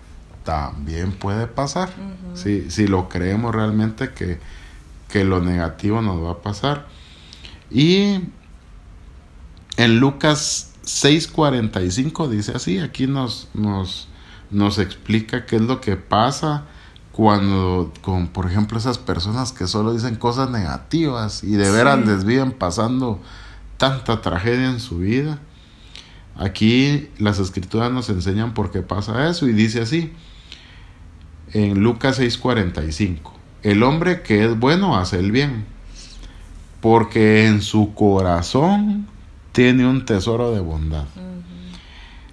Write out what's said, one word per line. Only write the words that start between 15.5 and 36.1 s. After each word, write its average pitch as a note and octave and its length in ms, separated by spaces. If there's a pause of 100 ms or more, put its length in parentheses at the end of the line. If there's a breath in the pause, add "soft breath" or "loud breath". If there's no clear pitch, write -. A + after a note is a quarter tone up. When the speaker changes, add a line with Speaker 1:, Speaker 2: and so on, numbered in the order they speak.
Speaker 1:
es A2 40
lo B2+ 200
que G2 160
pasa C#3+ 680 (480 loud breath)
cuando, F#2+ 800 (100)
con, F2+ 260
por F#2 220
ejemplo, G#2+ 280
esas A#2 200
personas G#2 540
que - 160
solo G#2+ 260
dicen A#2 220
cosas B2 340
negativas A2+ 960
y F#2+ 100
de G2+ 180
veras C3 300
Speaker 2:
Sí. A2 60
Speaker 1:
les G2 180
viven C3 260
pasando A2+ 680 (580 loud breath)
tanta C3 440
tragedia A#2+ 500
en A#2+ 80
su F2 180
vida. C3 400 (960 loud breath)
Aquí B2 760 (100)
las G#2 200
escrituras G2 520
nos B2+ 180
enseñan G2+ 460
por G2 160
qué F#2 100
pasa A2 480
eso E3+ 180
y A#2 60
dice A2+ 280
así, D#3 300 (1400 loud breath)
en G2+ 300
Lucas A#2+ 340
seis B2 200
cuarenta G2 460
y D#2+ 80
cinco, F2 420 (300)
"El G#2 200
hombre E3+ 380
que G#2 240
es A2+ 140
bueno D#3+ 380
hace F2+ 220
el G2 120
bien, B2+ 340 (1160 loud breath)